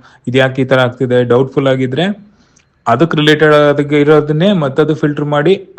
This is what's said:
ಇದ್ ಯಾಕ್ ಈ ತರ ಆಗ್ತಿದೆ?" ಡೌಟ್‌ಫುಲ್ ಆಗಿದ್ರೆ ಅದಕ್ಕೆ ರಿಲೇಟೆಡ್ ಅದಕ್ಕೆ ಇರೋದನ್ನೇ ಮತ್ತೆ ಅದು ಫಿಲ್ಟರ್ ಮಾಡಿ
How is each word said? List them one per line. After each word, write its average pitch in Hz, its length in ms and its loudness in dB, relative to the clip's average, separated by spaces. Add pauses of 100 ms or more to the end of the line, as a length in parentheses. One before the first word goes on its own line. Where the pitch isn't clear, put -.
(280)
ಇದ್ 120 100 -2
ಯಾಕ್ 131 220 0
ಈ 135 60 -2
ತರ 131 140 0
ಆಗ್ತಿದೆ?" 123 440 0
ಡೌಟ್‌ಫುಲ್ 135 440 0
ಆಗಿದ್ರೆ 135 600 -4 (580)
ಅದಕ್ಕೆ 127 300 0
ರಿಲೇಟೆಡ್ 151 360 2
ಅದಕ್ಕೆ 147 480 2
ಇರೋದನ್ನೇ 151 520 2
ಮತ್ತೆ 147 280 -2
ಅದು 151 140 0
ಫಿಲ್ಟರ್ 147 300 -4
ಮಾಡಿ 147 420 -2 (120)